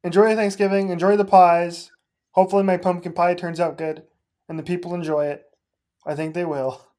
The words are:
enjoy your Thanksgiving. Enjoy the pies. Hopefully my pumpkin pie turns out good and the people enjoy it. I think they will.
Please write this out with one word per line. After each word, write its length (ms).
enjoy 260
your 80
Thanksgiving. 520
Enjoy 280
the 80
pies. 640
Hopefully 300
my 160
pumpkin 340
pie 220
turns 260
out 160
good 280
and 100
the 40
people 320
enjoy 320
it. 180
I 80
think 200
they 120
will. 420